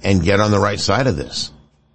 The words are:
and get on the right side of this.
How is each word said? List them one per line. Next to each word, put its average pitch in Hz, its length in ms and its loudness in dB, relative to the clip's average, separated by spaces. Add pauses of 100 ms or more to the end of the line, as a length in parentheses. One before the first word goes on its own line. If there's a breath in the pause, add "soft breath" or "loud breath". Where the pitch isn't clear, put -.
and 95 200 2
get 98 160 2
on 107 120 2
the 104 80 2
right 101 200 0
side 123 280 0
of 95 80 0
this. - 360 -8 (420)